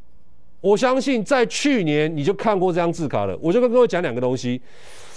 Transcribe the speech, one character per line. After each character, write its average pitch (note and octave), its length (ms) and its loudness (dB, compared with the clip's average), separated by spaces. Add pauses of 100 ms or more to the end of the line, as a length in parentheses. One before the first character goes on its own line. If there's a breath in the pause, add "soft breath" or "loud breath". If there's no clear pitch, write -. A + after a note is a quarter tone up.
(600)
我 G3+ 160 4
相 B3+ 240 2
信 A#3+ 240 0
在 B3+ 220 4
去 B3 400 0
年 D3+ 280 2
你 C#3+ 120 -2
就 G3 80 2
看 G#3 260 0
过 F#3 140 2
这 - 20 -2
张 E3+ 160 2
字 D#3 160 -4
卡 G#2+ 180 0
了。 F#2 160 -2
我 E3 120 0
就 A#3+ 80 4
跟 B3 100 2
各 B3 80 4
位 A#3+ 80 6
讲 F3 140 -2
两 C#3+ 120 -4
个 A#2+ 60 -4
东 B2+ 160 0
西， B2 260 -4 (560 loud breath)